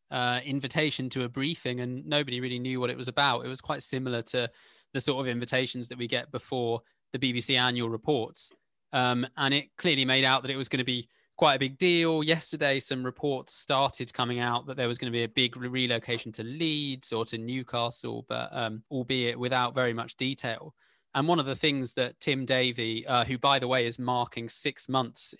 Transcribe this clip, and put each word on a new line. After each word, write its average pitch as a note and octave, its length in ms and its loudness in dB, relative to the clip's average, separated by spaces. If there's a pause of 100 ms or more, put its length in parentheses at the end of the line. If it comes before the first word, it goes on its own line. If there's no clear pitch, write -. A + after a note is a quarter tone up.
(120)
uh, B2 320 0
invitation C#3 640 -2
to C3 160 -2
a B2 60 -4
briefing, C3 520 -4
and B2+ 220 -6
nobody D3 380 0
really B2 160 -2
knew B2+ 220 -2
what B2 100 2
it B2 80 -6
was B2 100 -8
about. B2 380 2
It - 20 -8
was C3 140 -8
quite C#3 220 -4
similar B2+ 400 -2
to B2 260 -2 (420)
the C3+ 80 -4
sort C3 200 0
of C3+ 80 -2
invitations B2 600 -2
that B2+ 120 -10
we A#2+ 80 -4
get A#2+ 240 -2
before A#2+ 500 -2 (320)
the B2+ 60 -4
B B2+ 120 2
B A#2+ 80 -2
C C3 160 2
annual B2 340 2
reports. A2+ 600 -2 (400)
Um, B2 360 2 (100)
and C#3 160 2
it C#3+ 140 2 (100)
clearly C#3 280 2
made C3 200 6
out C3 160 6
that C3 80 -4
it C3+ 80 -4
was C3+ 100 -4
gonna B2+ 160 0
be B2 240 -2 (300)
quite D3+ 160 8
a C3+ 60 2
big C3+ 180 -2
deal. E3 460 4
Yesterday, D#3 560 2
some C3 240 -2
reports C3 500 -4
started C3 580 0
coming B2 280 -2
out A#2+ 260 0
that C3+ 120 -8
there B2+ 100 0
was A#2+ 100 -2
gonna B2 140 -4
be A#2 140 2
a A2+ 40 -4
big B2 260 2
re-, B2 120 -6
relocation A#2+ 640 -2
to A2+ 120 -10
Leeds C#3+ 680 -4
or A2+ 120 0
to A#2 120 -4
Newcastle, A#2+ 880 -4
but, A#2+ 240 -4
um, A2+ 380 -6
albeit B2 480 0
without B2 380 0
very B2 180 2
much A#2 240 -6
detail. C3 560 -4 (420)
And C#3+ 120 4
one E3+ 120 4
of C3+ 80 0
the C3+ 80 -2
things C#3 380 2
that B2 260 -2
Tim C3+ 260 0
Davie, A#2+ 600 2
uh, B2 180 4
who, B2+ 140 -2
by C#3 180 4
the B2 100 0
way, B2 200 2
is A#2 100 -4
marking B2 500 -2
six - 400 -4
months B2+ 520 -2